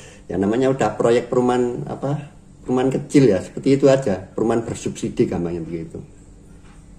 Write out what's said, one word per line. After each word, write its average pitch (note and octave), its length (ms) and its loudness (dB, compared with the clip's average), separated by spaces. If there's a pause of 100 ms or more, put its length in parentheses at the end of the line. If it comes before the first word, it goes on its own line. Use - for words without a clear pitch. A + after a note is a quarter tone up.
(260)
ya E2+ 80 -10
namanya G#2+ 320 2
udah B2+ 320 0
proyek A#2+ 320 2
perumahan, B2 560 0
apa, C3+ 240 -6 (480)
perumahan B2+ 320 0
kecil C3+ 400 4
ya, F#2 80 2
seperti - 400 0
itu D3 80 4
aja, B2 320 4
perumahan A#2 480 -2
bersubsidi - 640 -4
gampangnya E2+ 320 -4
begitu. E2 400 -10 (960)